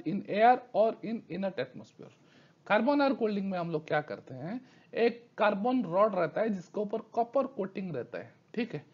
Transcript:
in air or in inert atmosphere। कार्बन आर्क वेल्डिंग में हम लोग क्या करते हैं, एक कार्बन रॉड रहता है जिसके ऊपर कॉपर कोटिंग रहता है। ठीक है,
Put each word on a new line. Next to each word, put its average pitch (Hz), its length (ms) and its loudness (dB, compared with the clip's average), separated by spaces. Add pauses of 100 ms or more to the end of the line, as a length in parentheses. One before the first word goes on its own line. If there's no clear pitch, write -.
in 208 220 -4
air 226 280 6 (180)
or 214 160 6
in - 240 -8
inert 185 440 -6
atmosphere। - 540 -12 (540)
कार्बन 233 340 4
आर्क 262 200 2
वेल्डिंग 202 300 0
में 180 80 -2
हम 170 120 -4
लोग 156 160 -2
क्या 151 140 2
करते 104 320 -12
हैं, 165 280 -8 (320)
एक 233 340 0 (100)
कार्बन 220 460 2
रॉड 190 320 2
रहता 170 260 0
है 226 80 0
जिसके 190 320 -4
ऊपर 214 160 -4
कॉपर 226 500 -2
कोटिंग 190 480 -6
रहता 120 220 -6
है। 104 160 -12 (220)
ठीक 233 180 -4
है, 147 200 -10